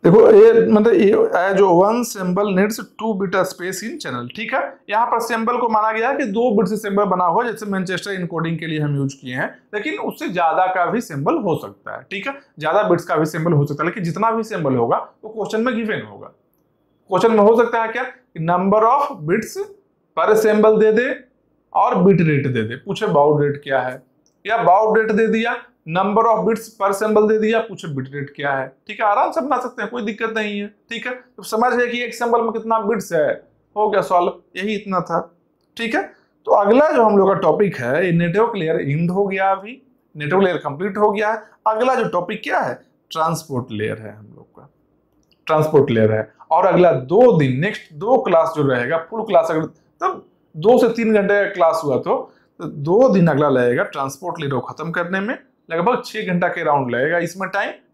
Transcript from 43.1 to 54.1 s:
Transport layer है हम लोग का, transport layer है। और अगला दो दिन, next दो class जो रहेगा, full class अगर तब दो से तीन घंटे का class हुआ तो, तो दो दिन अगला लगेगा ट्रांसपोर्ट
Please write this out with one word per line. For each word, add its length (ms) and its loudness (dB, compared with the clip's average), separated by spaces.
Transport 600 -4
layer 260 -6
है 180 -16
हम 100 -20
लोग 200 -20
का, 220 -20
transport 440 2
layer 220 2
है। 160 -4
और 160 2
अगला 260 4
दो 460 4
दिन, 220 0
next 340 -8
दो 280 0
class 340 2
जो 120 0
रहेगा, 420 -2
full 140 -8
class 260 4
अगर 140 -2
तब 240 -4
दो 240 4
से 160 4
तीन 200 0
घंटे 300 2
का 80 -6
class 320 2
हुआ 140 0
तो, 180 -2
तो 40 -12
दो 500 2
दिन 140 4
अगला 220 2
लगेगा 340 2
ट्रांसपोर्ट 560 -8